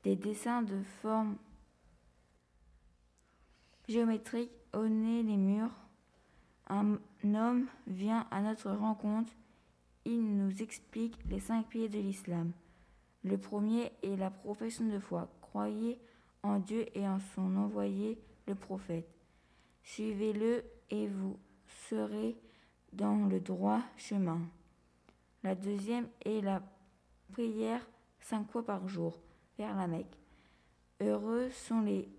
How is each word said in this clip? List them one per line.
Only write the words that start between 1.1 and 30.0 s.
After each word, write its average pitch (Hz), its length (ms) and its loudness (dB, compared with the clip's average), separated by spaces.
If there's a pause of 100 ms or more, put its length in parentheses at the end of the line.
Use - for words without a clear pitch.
géométriques 226 600 2 (240)
ornaient 220 480 2
les 214 160 2
murs. 208 380 4 (960)
Un 208 280 4 (260)
homme 233 440 4 (180)
vient 208 460 0
à 196 100 0
notre 214 300 -2
rencontre. 214 600 0 (760)
Il 226 320 2
nous 196 260 2
explique 226 560 -6 (100)
les 196 100 0
cinq 226 280 0
piliers 226 220 -2
de 208 100 -2
l'islam. 175 520 0 (720)
Le 196 140 2
premier 208 540 0 (100)
est 196 140 0
la 190 160 0
profession 226 560 -4
de 208 100 0
foi. 180 320 -4 (120)
Croyez 214 580 -2 (440)
en 202 160 2
Dieu 208 260 -2 (100)
et 196 120 0
en 190 100 2 (160)
son 185 220 0
envoyé, 202 640 0 (260)
le 196 80 -2
prophète. 185 560 -6 (720)
Suivez-le 220 840 0 (280)
et 214 160 0
vous 190 320 -4 (500)
serez 214 480 -2 (560)
dans 208 320 2
le 190 140 4
droit 190 420 2 (160)
chemin. 175 440 0 (1000)
La 190 120 0
deuxième 202 520 -2 (160)
est 214 180 0
la 190 200 0 (680)
prière 226 500 -2 (380)
cinq 208 320 -4
fois 233 120 -2
par 190 240 -2
jour 170 320 -2 (380)
vers 214 180 -4
la 185 120 0
Mecque. 170 320 -4 (840)